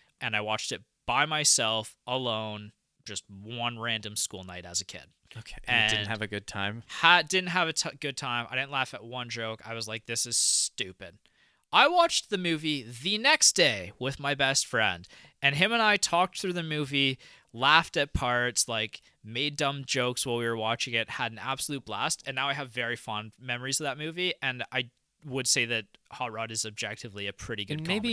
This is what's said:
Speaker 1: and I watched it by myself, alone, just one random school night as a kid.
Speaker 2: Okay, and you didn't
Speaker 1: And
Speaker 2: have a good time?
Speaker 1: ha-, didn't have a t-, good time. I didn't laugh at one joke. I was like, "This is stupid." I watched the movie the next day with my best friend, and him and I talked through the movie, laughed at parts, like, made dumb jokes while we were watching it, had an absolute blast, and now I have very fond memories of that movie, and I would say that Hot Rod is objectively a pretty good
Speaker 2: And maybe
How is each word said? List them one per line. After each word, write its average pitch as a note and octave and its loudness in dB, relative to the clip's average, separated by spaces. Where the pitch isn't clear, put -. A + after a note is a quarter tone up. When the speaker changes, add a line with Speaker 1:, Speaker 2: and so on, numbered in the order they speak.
Speaker 1:
and A2+ -2
I G#2+ 2
watched G#2+ -2
it G2+ -6
by C3+ 4
myself, A#2+ 2
alone, A2 -4
just G2+ -10
one A#2 -6
random A2 -4
school F#2 -4
night F2+ -12
as F2 -4
a F#2+ -6
kid. - -14
Speaker 2:
Okay, - -14
and A#2+ 4
you A2 4
didn't G#2+ 0
Speaker 1:
And G2+ -4
Speaker 2:
have A2 -4
a G#2 -4
good G2+ -6
time? G#2 -4
Speaker 1:
ha-, E3+ 6
didn't F#3 0
have E3+ 0
a D#3+ -2
t-, - -4
good C#3 -6
time. A#2+ -2
I B2+ -8
didn't C3+ -4
laugh C3+ -2
at G2+ -10
one A#2+ -8
joke. A2+ -6
I A2+ -8
was A2 -6
like, A2 -8
"This A#2 -2
is A#2 -2
stupid." - -2
I A#3 8
watched E4+ 4
the G3 0
movie D#3 0
the B2 -4
next C#4+ 6
day G#2 4
with C3+ -2
my C#3+ 0
best C3+ 2
friend, G2 0
and C#3 4
him G3 4
and A#3 4
I G#3 6
talked F3+ 2
through F#3 -2
the F3 -2
movie, C#3+ 0
laughed D3 6
at D3 2
parts, B2 2
like, A2 -4
made C#3 -4
dumb C#3 -2
jokes B2+ 0
while A#2+ 0
we A#2 0
were A#2 0
watching A2+ -2
it, A2+ 0
had A#2 -4
an A2 -14
absolute C3 -4
blast, A2+ -2
and C3 -6
now C#3 0
I - 0
have C#3 -6
very A#2 -4
fond G#2+ -8
memories B2+ -4
of D#3 -4
that C3+ -2
movie, E3 -4
and B2 -2
I B2+ -2
would C3 -4
say B2 4
that A2+ -2
Hot B2 -6
Rod A2+ -6
is A2 -4
objectively G#2 -8
a G2 -4
pretty G#2 -8
good D3 -4
Speaker 2:
And D#3+ -8
maybe G#3 -2